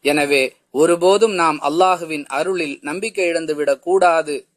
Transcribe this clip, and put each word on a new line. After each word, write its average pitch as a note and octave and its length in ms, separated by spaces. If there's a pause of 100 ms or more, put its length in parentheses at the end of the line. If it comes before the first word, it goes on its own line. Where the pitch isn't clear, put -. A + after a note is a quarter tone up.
எனவே, C#3+ 540 (160)
ஒருபோதும் F3+ 600
நாம் D#3+ 280
அல்லாஹுவின் D#3+ 640
அருளில் D#3+ 560
நம்பிக்கை F3+ 500
இழந்துவிடக் D3+ 480
கூடாது. E3 680 (100)